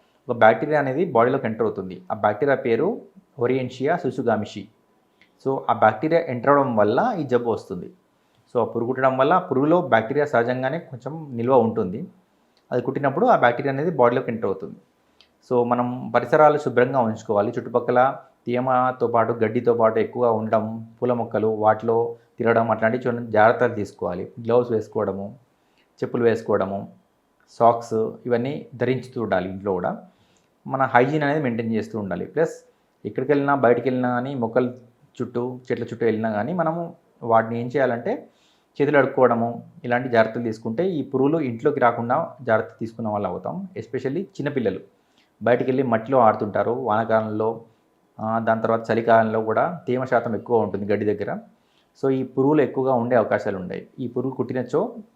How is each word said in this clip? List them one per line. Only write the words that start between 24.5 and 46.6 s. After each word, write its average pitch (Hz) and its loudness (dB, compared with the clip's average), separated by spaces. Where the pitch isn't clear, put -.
వేసుకోవడము, 104 -4
చెప్పులు 123 -2
వేసుకోవడము, 104 0
సాక్స్ 113 0
ఇవన్నీ 123 -2
ధరించుతూ 123 -4
ఉండాలి. 95 -2
ఇంట్లో 98 -6
కూడా - -4
మన 135 -2
హైజీన్ 135 2
అనేది 147 0
మెయింటైన్ 117 -2
చేస్తూ 110 -4
ఉండాలి. 92 -6
ప్లస్ 156 -2
ఎక్కడికి 131 -2
వెళ్ళినా, 143 2
బయటికి 123 4
వెళ్ళినా 127 0
కానీ, 123 -4
మొక్కల 120 -2
చుట్టూ, 123 -6
చెట్ల 120 -4
చుట్టూ 117 -4
వెళ్ళినా 110 0
కానీ, 107 -4
మనము 170 -4
వాటిని 117 2
ఏం 120 -6
చేయాలంటే 131 -2
చేతులు 147 4
కడుక్కోవడము, 120 2
ఇలాంటి 123 -2
జాగ్రత్తలు 113 2
తీసుకుంటే 113 -4
ఈ 151 -4
పురుగులు 139 0
ఇంట్లోకి 139 -2
రాకుండా 120 0
జాగ్రత్త 113 0
తీసుకున్న 113 -8
వాళ్ళు 104 -2
అవుతాం. 185 -8
Especially 131 -6
చిన్నపిల్లలు 135 -4
బయటికి 123 2
వెళ్ళి 131 0
మట్టిలో 120 2
ఆడుతుంటారు 107 4